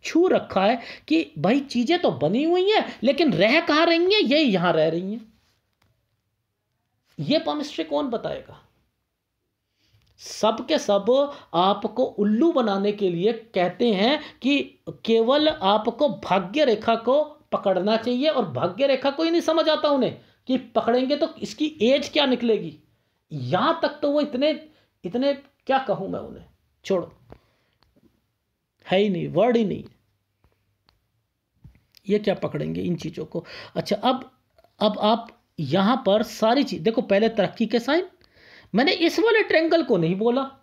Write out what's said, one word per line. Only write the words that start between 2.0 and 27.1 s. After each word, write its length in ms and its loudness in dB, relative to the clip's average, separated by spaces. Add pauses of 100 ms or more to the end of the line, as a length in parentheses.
बनी 320 0
हुई 280 2
हैं, 140 2 (180)
लेकिन 300 2
रह 260 4
कहाँ 260 2
रही 280 2
हैं? 80 4
ये 180 2
यहाँ 340 2
रह 160 4
रही 240 -4
हैं। 200 -14 (1900)
ये 200 0
palmistry 460 -6
कौन 240 -4
बताएगा? 500 -8 (1600)
सब 460 -2
के 120 0
सब 520 0 (220)
आपको 500 0
उल्लू 480 2
बनाने 400 0
के 180 -2
लिए 240 0
कहते 600 -2
हैं 260 2 (220)
कि 180 2 (300)
केवल 580 2
आपको 640 0
भाग्य 560 0
रेखा 300 2
को 280 0 (280)
पकड़ना 460 0
चाहिए, 320 0
और 220 -2
भाग्य 360 -2
रेखा 220 0
को 140 -4
ही 80 0
नहीं 100 2
समझ 280 2
आता 200 0
उन्हें 280 0 (300)
कि 100 0
पकड़ेंगे 580 0
तो 200 -2
इसकी 460 -6
एज 280 2
क्या 160 0
निकलेगी। 520 -2 (540)
यहाँ 500 0
तक 200 -4
तो 100 0
वो 100 2
इतने, 280 -2 (540)
इतने, 300 -2
क्या 460 -4
कहूँ 300 -4
मैं 100 -6
उन्हें, 260 -16 (400)
छोड़ो, 300 -2 (1700)